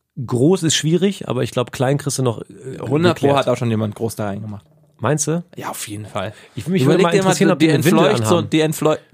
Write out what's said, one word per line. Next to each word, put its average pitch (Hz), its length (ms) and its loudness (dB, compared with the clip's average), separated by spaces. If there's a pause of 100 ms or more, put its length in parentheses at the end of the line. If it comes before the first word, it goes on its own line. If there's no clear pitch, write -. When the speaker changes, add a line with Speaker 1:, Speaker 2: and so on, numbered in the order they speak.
(240)
Speaker 1:
Groß 147 400 2
ist 160 120 0
schwierig, 175 540 -2
aber 123 140 -2
ich 117 80 -6
glaub, 123 200 -2
klein 135 260 0
kriegst 143 220 -6
du 135 40 0
noch, 113 180 -2
äh, - 400 -16
Speaker 2:
hundert 156 380 0
Pro 143 80 2
Speaker 1:
geklärt. 139 100 4
Speaker 2:
hat 131 100 0
auch 123 100 2
schon 120 120 -2
jemand 107 260 -2
groß 113 220 -6
da 110 80 -4
reingemacht. 104 400 -10 (320)
Speaker 1:
Meinst 143 300 -2
du? 165 140 -2 (140)
Speaker 2:
Ja, - 140 -10
auf - 180 -10
jeden 104 200 -12
Fall. 104 260 -8 (220)
Speaker 1:
Ich, 110 120 -10
mich 175 180 0
würde 156 140 6
Speaker 2:
Überleg 180 40 4
Speaker 1:
mal 170 80 2
Speaker 2:
dir 170 120 2
mal - 60 -
Speaker 1:
interessieren, - 180 2
Speaker 2:
so 180 60 4
Speaker 1:
ob 139 60 -2
die 160 80 4
Speaker 2:
die 156 40 4
Speaker 1:
eine 131 140 2
Windel 170 200 6
Speaker 2:
Entfleucht, 120 220 2
so 110 80 4
Speaker 1:
anhaben. 104 140 0
Speaker 2:
die 156 100 2
Entfleu-, 156 380 0 (160)